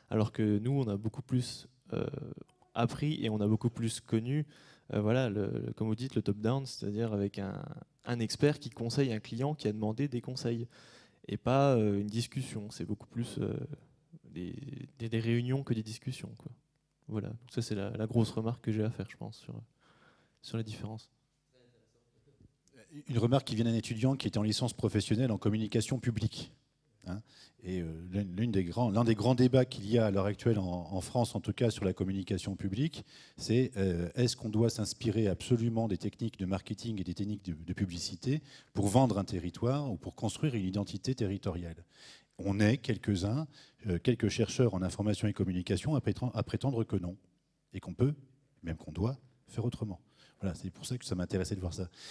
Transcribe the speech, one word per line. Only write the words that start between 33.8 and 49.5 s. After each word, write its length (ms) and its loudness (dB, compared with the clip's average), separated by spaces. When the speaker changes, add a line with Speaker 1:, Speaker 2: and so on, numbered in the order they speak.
Speaker 2:
est-ce 200 2
qu'on 140 -6
doit 180 4
s'inspirer 580 0
absolument 600 2
des 80 0
techniques 420 -4
de 60 -4
marketing 560 -4
et 40 -2
des 100 -4
techniques 280 -4
de, 120 -4
de 180 -8
publicité 720 -2
pour 140 2
vendre 280 6
un 80 2
territoire 680 -2
ou 60 -4
pour 180 -10
construire 400 -2
une 120 0
identité 480 -2
territoriale ? 720 -4
On 240 0
est 160 6
quelques-uns, 680 0
euh, 120 2
quelques 300 2
chercheurs 460 2
en 80 0
information 440 0
et 60 2
communication 640 0
à 60 2
prétend-, 340 -2
à 80 0
prétendre 420 0
que 120 -2
non, 200 -4
et 80 -8
qu'on 140 -10
peut, 200 4
même 140 -4
qu'on 160 -12
doit, 260 0
faire 160 -4